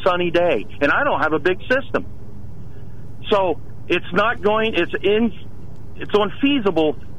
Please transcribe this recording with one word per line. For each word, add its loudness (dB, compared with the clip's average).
sunny 2
day, 4
and 4
I 2
don't 2
have 2
a 2
big 0
system. 0
So 2
it's -2
not 2
going, 2
it's 0
in, 2
it's -8
unfeasible 2